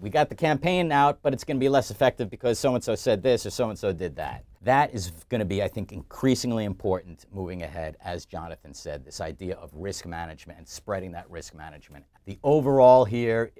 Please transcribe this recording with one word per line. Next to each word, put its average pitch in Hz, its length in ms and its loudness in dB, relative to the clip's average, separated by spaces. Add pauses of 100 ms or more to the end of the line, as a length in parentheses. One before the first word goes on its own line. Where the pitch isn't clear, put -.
we 98 80 -8
got 151 220 0
the - 40 -10
campaign 165 560 0
out, 143 300 4
but 139 140 0
it's - 100 -10
gonna 143 140 -4
be 135 100 2
less 135 220 2
effective 120 400 0
because 117 280 0
so-and-so 123 360 0
said 107 280 0
this 123 220 2
or 104 60 -6
so-and-so 107 420 -2
did 85 240 -6
that." 65 280 -8 (180)
That 135 320 4
is 87 180 -6 (160)
gonna 113 160 -2
be, 98 180 -2
I 95 60 -2
think, 98 240 -8
increasingly 120 720 -2
important 92 680 -4
moving 90 320 -10
ahead, 78 380 -10
as 87 240 -10
Jonathan 82 500 -14
said, 73 300 -12
this - 160 -14
idea 90 360 -8
of 85 180 -20
risk 90 320 -10
management 82 520 -14
and 82 80 -20
spreading 92 460 -8
that 85 180 -16
risk 82 240 -14
management. 76 500 -20 (200)
The 98 180 -14
overall 135 640 8
here, 113 560 -2